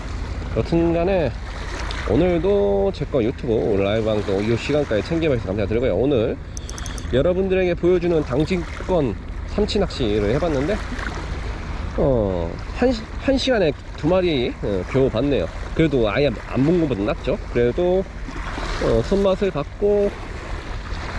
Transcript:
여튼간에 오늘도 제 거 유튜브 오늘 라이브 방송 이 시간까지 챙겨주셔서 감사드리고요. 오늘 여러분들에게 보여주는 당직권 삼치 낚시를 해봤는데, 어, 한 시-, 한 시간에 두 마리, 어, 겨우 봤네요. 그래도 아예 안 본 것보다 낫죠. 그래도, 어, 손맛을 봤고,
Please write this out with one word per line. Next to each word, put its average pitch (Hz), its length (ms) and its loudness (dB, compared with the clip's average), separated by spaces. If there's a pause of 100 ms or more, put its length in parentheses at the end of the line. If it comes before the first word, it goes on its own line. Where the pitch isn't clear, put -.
(580)
여튼간에 170 760 2 (760)
오늘도 180 840 2
제 143 120 -4
거 110 180 2
유튜브 120 300 0
오늘 101 320 2
라이브 107 200 2
방송 104 380 0
이 113 140 2
시간까지 135 460 0
챙겨주셔서 156 440 0
감사드리고요. 104 480 0
오늘 131 400 2 (800)
여러분들에게 180 600 2
보여주는 170 480 2
당직권 151 920 0 (320)
삼치 208 320 0
낚시를 107 560 2
해봤는데, 151 400 0 (1200)
어, 101 560 2 (240)
한 269 160 2
시-, 220 120 -2 (180)
한 269 160 2
시간에 208 340 2 (240)
두 - 140 -2
마리, 175 440 2 (100)
어, 98 280 -2
겨우 135 180 4
봤네요. 113 380 0 (280)
그래도 135 360 4
아예 135 180 2 (200)
안 127 160 2
본 170 160 4
것보다 123 220 0
낫죠. 151 340 -2 (160)
그래도, 180 500 2 (800)
어, 120 200 4
손맛을 196 480 2
봤고, 202 600 0 (1080)